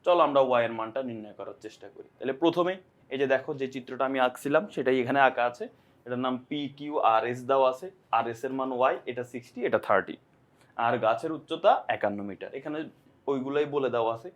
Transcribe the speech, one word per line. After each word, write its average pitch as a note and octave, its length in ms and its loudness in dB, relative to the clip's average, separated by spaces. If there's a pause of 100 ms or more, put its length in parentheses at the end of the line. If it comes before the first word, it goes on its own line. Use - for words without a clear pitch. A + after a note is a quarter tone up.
চলো F3 220 6
আমরা C#3 200 4
ওয়াই A#2+ 200 4
এর A#2 120 -4
মানটা A2+ 200 -6 (100)
নির্ণয় G#2+ 300 -12
করার G2 260 -12
চেষ্টা G2+ 300 -16
করি। - 120 -18 (100)
তাহলে C3 240 -4
প্রথমে E3+ 320 2 (400)
এই C3+ 80 -4
যে C#3 120 4
দেখো C3 260 0
যে C3+ 140 -2
চিত্রটা B2+ 360 -6
আমি C3+ 160 -2
আঁকছিলাম C#3+ 380 0 (120)
সেটাই C3 280 2
এখানে C3+ 240 0
আঁকা A#2+ 240 2
আছে, G#3+ 140 -10 (400)
এটার B2 200 -6
নাম B2+ 100 -2 (120)
পি D3 120 -6 (180)
কিউ D3 160 -10 (200)
আর A2 180 4
এস B2 80 -6 (120)
দেওয়া C3+ 220 6
আছে। F#3 140 -12 (300)
আর A#2 160 0
এস A2+ 140 -10
এর C3 120 -6
মান C3 180 -2
ওয়াই, C3+ 180 2 (160)
এটা A#2+ 200 -8
সিক্সটি, B2 360 -14
এটা A2 200 2
থার্টি, F#2+ 280 2 (720)
আর A#2+ 80 2 (100)
গাছের A#2+ 340 0
উচ্চতা D#3+ 340 0 (240)
একান্ন G2+ 240 -2 (100)
মিটার। F#2+ 300 -12
এখানে D3+ 180 -8 (540)
ওইগুলাই C#3 340 0 (100)
বলে C3+ 200 0
দেওয়া A2+ 220 2
আছে F3 180 -16